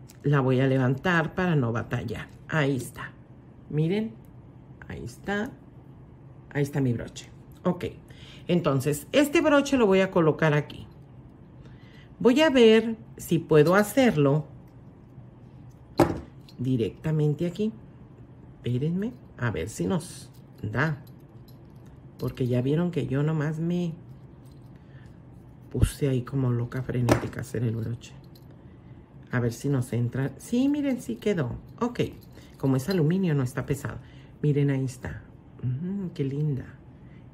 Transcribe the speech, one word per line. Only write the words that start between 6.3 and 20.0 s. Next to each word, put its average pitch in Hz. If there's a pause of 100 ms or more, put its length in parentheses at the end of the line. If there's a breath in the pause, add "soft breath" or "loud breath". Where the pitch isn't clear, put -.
Ahí 143
está 139
mi 123
broche. - (340)
Ok. 175 (600 loud breath)
Entonces, 151
este 294
broche 285
lo 233
voy 190
a 190
colocar 156
aquí. - (1300 loud breath)
Voy 247
a 320
ver 226 (180)
si -
puedo 156
hacerlo 156 (2000)
directamente 143
aquí. 208 (880)
Espérenme, 170 (240)
a 110
ver 92
si 170
nos - (320)